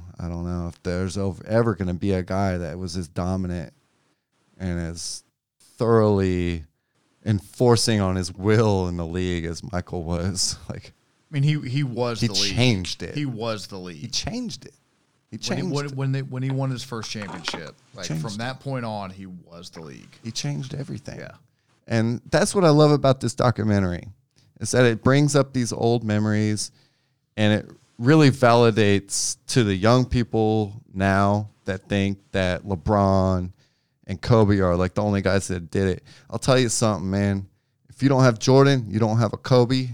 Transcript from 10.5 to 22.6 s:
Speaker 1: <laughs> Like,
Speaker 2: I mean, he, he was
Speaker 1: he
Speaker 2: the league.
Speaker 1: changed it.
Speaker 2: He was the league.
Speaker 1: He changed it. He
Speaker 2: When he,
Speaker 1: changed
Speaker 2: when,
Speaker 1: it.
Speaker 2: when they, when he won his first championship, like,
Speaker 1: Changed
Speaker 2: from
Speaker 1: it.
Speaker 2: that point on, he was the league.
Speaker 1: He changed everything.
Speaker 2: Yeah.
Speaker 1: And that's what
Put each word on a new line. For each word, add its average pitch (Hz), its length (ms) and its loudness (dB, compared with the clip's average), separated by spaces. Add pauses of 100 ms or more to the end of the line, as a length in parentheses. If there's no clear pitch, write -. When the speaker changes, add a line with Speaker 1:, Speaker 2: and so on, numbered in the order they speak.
Speaker 1:
<laughs> - 60 -16
Like, - 240 -14 (380)
Speaker 2:
I - 20 -14
mean, 139 100 0
he, 151 160 0 (100)
he 143 140 -2
was 120 380 -4
Speaker 1:
he 120 60 2
Speaker 2:
the 104 60 -4
league. 98 220 -2
Speaker 1:
changed 110 480 0
it. - 120 -10
Speaker 2:
He 147 100 -4
was 110 420 -6
the 101 100 -14
league. 90 200 -12
Speaker 1:
He 73 100 -12
changed 220 580 -8
it. - 80 -20 (580)
He 110 60 -10
Speaker 2:
When 185 200 -4
he, 180 60 -2
Speaker 1:
changed 165 120 -4
Speaker 2:
when, 143 100 -4
Speaker 1:
it. 139 100 -10
Speaker 2:
when 135 160 -2
they, 135 120 -2
when 127 200 -8
he 135 60 -2
won 135 220 -2
his 117 120 -6
first 110 280 -10
championship, 90 640 -10 (180)
like, 92 140 -12
Speaker 1:
Changed 156 160 -6
Speaker 2:
from 107 100 -6
Speaker 1:
it. 104 60 -10
Speaker 2:
that 127 200 -8
point 131 240 -6
on, 104 280 -8
he 95 160 -16
was 85 420 -18
the 85 120 -18
league. 60 280 -18 (140)
Speaker 1:
He 113 80 -10
changed 143 420 -8
everything. - 460 -12
Speaker 2:
Yeah. - 140 -16 (540)
Speaker 1:
And 117 320 0 (120)
that's 185 240 2
what 196 100 2